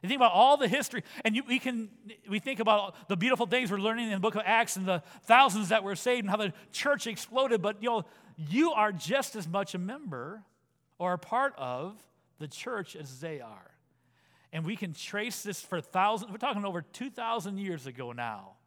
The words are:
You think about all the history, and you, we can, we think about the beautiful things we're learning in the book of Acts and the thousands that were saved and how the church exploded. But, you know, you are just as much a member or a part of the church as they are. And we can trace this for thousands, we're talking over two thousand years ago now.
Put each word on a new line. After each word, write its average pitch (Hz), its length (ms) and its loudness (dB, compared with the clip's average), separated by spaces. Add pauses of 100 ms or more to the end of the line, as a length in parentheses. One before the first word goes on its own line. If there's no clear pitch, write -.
You 175 60 -6
think 269 100 0
about 233 140 8
all 254 240 10
the 269 120 2
history, 240 340 0 (220)
and 220 100 2
you, 262 100 0
we 247 140 0
can, 226 320 -4 (380)
we 208 120 -2
think 269 200 -4
about 208 480 2
the 196 80 0
beautiful 233 300 2
things 233 240 0
we're 202 80 -2
learning 226 280 0
in 220 60 -2
the 196 80 -2
book 208 140 0
of 208 100 0
Acts 226 320 2
and 190 80 -6
the 185 180 0 (200)
thousands 214 480 6
that 220 120 4
were 196 140 -4
saved 247 280 0
and 190 60 -2
how 202 60 2
the 208 160 0 (200)
church 285 340 -2
exploded. 233 560 0
But, 202 200 -2
you 240 60 0
know, 226 160 0 (320)
you 226 360 2
are 214 200 4
just 202 420 -2
as 185 140 -8
much 196 260 -2
a 185 40 -4
member 190 640 -8 (560)
or 180 160 0
a 175 40 -4
part - 380 0
of 131 400 -6 (420)
the 151 100 -10
church 220 460 -8
as 131 260 -14
they 156 200 -8
are. 104 300 -18 (800)
And 160 140 -6
we 202 120 -4
can 180 180 -8
trace - 480 -6
this 202 180 -8
for - 220 -6
thousands, 202 480 0
we're 208 80 -10
talking 208 260 -2
over 180 160 -4
two 247 300 -10
thousand 226 480 -6
years 170 280 -6
ago 123 260 -10
now. 107 400 -8 (140)